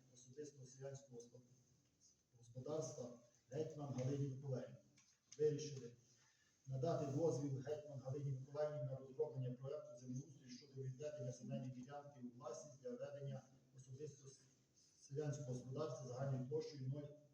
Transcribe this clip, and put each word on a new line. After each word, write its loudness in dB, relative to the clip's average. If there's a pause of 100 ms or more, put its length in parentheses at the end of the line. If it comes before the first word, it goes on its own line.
(140)
особистого -10
селянського -8
госпо-, -14 (960)
господарства -2 (300)
гетьман 0
Галині 4
Миколаївні. -2 (640)
Вирішили 4 (760)
надати 4
дозвіл 6
гетьман -2
Галині 0
Миколаївні 2
на 0
розроблення 2
проекту -4
землеустрою -6
щодо -10
відведення -2
земельної -2
ділянки -8
у -8
власність -6
для -2
ведення -4 (340)
особистого -10
с-, -16 (600)
селянського 2
господарства 0
загальною 2
площею 2
нуль 0 (260)